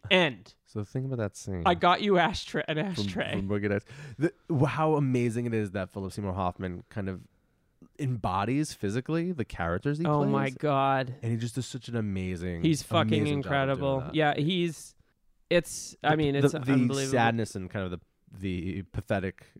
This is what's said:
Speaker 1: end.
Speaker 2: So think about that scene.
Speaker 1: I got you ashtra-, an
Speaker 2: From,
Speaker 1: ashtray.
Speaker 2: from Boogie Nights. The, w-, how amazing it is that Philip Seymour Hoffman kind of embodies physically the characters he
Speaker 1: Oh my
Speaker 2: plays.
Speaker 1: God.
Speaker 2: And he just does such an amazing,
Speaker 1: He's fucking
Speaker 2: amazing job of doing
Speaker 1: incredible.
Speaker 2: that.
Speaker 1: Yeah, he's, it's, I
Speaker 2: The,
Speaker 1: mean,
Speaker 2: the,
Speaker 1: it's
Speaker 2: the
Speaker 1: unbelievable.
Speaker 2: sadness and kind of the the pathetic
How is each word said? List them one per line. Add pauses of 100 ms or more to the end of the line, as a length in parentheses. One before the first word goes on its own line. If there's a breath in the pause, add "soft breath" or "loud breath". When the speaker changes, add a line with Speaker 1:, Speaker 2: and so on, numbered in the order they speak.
(120)
Speaker 1:
end. (120)
Speaker 2:
So
think
about
that
scene.
Speaker 1:
I
got
you
ashtra-,
an (180)
Speaker 2:
From,
Speaker 1:
ashtray.
Speaker 2:
from
Boogie
Nights. (340 loud breath)
The, (160)
w-,
how
amazing
it
is
that
Philip
Seymour
Hoffman
kind
of (800)
embodies
physically
the
characters
he
Speaker 1:
Oh
my
Speaker 2:
plays.
Speaker 1:
God.
Speaker 2:
And
he
just
does
such
an
amazing,
Speaker 1:
He's
fucking
Speaker 2:
amazing
job
of
doing
Speaker 1:
incredible.
Speaker 2:
that.
Speaker 1:
Yeah,
he's, (560)
it's,
I
Speaker 2:
The,
Speaker 1:
mean,
Speaker 2:
the,
Speaker 1:
it's
Speaker 2:
the
Speaker 1:
unbelievable.
Speaker 2:
sadness
and
kind
of
the (320)
the
pathetic (140)